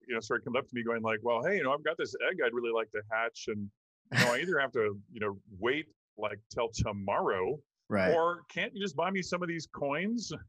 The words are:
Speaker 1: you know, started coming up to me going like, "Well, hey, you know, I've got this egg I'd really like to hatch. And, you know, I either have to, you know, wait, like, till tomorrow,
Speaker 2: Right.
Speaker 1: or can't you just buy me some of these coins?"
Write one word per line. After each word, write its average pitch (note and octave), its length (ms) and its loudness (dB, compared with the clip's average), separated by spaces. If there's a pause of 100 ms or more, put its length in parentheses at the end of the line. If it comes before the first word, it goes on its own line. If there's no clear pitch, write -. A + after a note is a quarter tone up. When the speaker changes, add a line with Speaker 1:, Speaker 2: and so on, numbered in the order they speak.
Speaker 1:
you B2 60 -2
know, A2+ 80 2
started A#2 240 0
coming B2 140 0
up C#3 80 -4
to - 80 -10
me A#2+ 80 -2
going A2+ 180 0
like, A2 220 0
"Well, A#2+ 220 2
hey, G3 120 2
you E3 60 0
know, C3 100 2
I've D3+ 100 -2
got D#3 140 -2
this B2 180 -4 (140)
egg F#3 160 -4
I'd A#2 80 2
really A#2+ 200 0
like A2+ 180 2
to G#2+ 100 -4 (100)
hatch. A2+ 360 -2
And, G#2 220 -4 (420)
you A#2+ 80 2
know, B2 140 6
I B2 60 0
either E3+ 200 0
have C3+ 140 0
to, G#2 260 0 (120)
you A#2+ 80 -14
know, G2+ 200 -2 (200)
wait, C#3 280 0 (300)
like, G#2 220 -4 (140)
till A#2 200 0
tomorrow, A2 840 0 (300)
Speaker 2:
Right. G#2 240 4
Speaker 1:
or E3+ 360 2
can't F#3+ 260 -4
you G3 60 -6
just F#3+ 140 -4
buy E3+ 160 2
me G3 100 0
some F3+ 200 -2
of F3 80 -4
these E3 180 -6
coins?" F3+ 640 -2 (180)